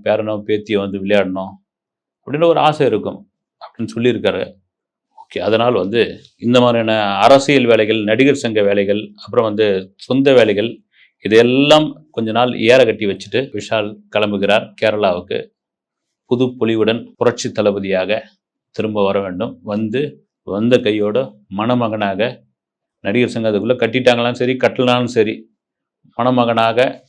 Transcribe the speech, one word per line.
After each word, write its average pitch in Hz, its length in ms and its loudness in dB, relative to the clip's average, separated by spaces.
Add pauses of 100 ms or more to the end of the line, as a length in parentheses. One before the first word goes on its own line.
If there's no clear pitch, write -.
பேரனோ 107 300 -2 (100)
பேத்தியோ 104 320 -2
வந்து 98 220 -4
விளையாடணும் 95 520 -2 (760)
அப்படின்னு 151 180 -2
ஒரு 165 140 2
ஆசை 147 280 2
இருக்கும்" 98 320 -4 (420)
அப்படின்னு - 340 -12
சொல்லியிருக்காரு. 113 480 -2 (880)
ஓகே, - 80 -8
அதனால் 110 340 0
வந்து 101 280 -2 (360)
இந்த 120 220 2
மாதிரியான 117 340 2 (220)
அரசியல் 131 500 4
வேலைகள், 110 380 2
நடிகர் 127 320 2
சங்க 110 260 -2
வேலைகள், 101 540 0
அப்புறம் 113 300 -2
வந்து 107 200 -2 (300)
சொந்த 139 380 0
வேலைகள், 110 360 2 (560)
இதையெல்லாம் 135 840 2
கொஞ்ச 113 200 -6
நாள் 120 280 0
ஏற 120 260 6
கட்டி 110 200 -2
வச்சுட்டு 98 340 -6 (120)
விஷால் 104 380 -6 (220)
கிளம்புகிறார் 104 540 0 (160)
கேரளாவுக்கு. 104 560 -2 (960)
புது 123 140 0 (120)
பொலிவுடன் 113 440 -2 (140)
புரட்சி 120 360 -2
தளபதியாக 101 680 -2 (560)
திரும்ப 107 280 -4
வர 98 180 0
வேண்டும். 98 420 -8
வந்து, 107 380 -4 (460)
வந்த 110 320 2
கையோட 104 380 -2 (400)
மணமகனாக, 107 640 -2 (840)
நடிகர் 113 260 0
சங்கம் 113 220 -4
அதுக்குள்ள 107 240 0
கட்டிட்டாங்களாலும் 120 680 0
சரி, 127 140 0
கட்டலனாலும் 123 600 0
சரி, 110 180 2 (840)
மணமகனாக 117 680 2 (220)